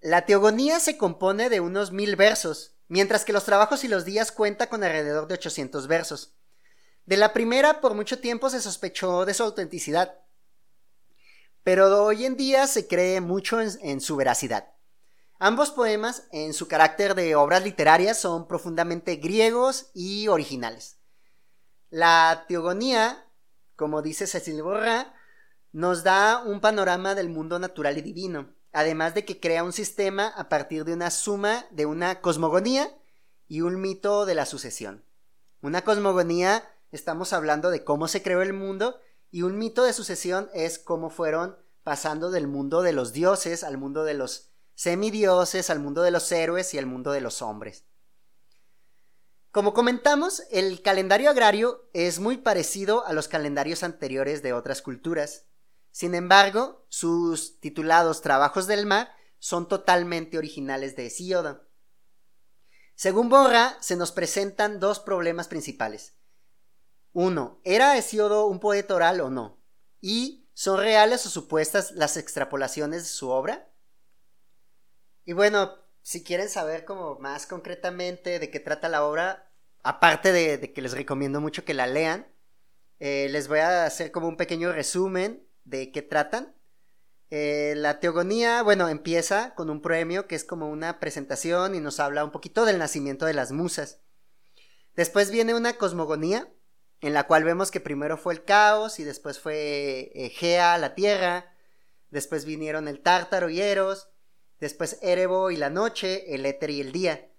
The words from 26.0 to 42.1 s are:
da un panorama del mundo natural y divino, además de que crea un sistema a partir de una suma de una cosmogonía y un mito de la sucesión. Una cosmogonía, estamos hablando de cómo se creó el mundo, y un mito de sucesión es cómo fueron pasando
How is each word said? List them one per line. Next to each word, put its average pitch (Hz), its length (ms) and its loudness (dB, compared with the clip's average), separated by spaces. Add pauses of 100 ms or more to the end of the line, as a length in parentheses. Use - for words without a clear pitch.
da 208 400 4
un 208 180 -4
panorama 196 540 2
del 185 140 -4
mundo 160 300 -6
natural 156 400 -4
y 147 40 -10
divino, 165 500 -10 (200)
además 160 420 0
de 202 100 -2
que 175 140 -10
crea 165 240 0
un 175 100 -4
sistema 196 540 -2
a 208 220 -10
partir 156 360 -2
de 165 80 -4
una 170 180 -4
suma 208 600 -2
de 151 160 -2
una 175 340 -4
cosmogonía 180 720 0 (540)
y 156 140 -8
un 180 200 -4
mito 196 460 0
de 180 80 0
la 147 100 0
sucesión. 110 600 -12 (580)
Una 170 220 -4
cosmogonía, 190 840 2 (240)
estamos 170 400 -6
hablando 156 380 0
de 160 140 -4
cómo 151 240 0
se - 140 -4
creó 185 200 0
el 190 100 -2
mundo, 196 480 -6 (300)
y 175 120 -6
un 185 140 -2
mito 226 280 0
de 240 80 4
sucesión 190 600 -4
es 160 260 -4
cómo 165 320 -6
fueron 165 460 -2 (280)
pasando 156 460 -4